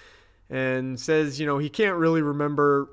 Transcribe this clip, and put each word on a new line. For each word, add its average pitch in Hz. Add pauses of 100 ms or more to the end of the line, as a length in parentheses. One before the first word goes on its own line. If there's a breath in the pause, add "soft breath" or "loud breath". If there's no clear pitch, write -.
(500 soft breath)
and 131
says, 151
you 156
know, 147
he 147
can't 196
really 165
remember 147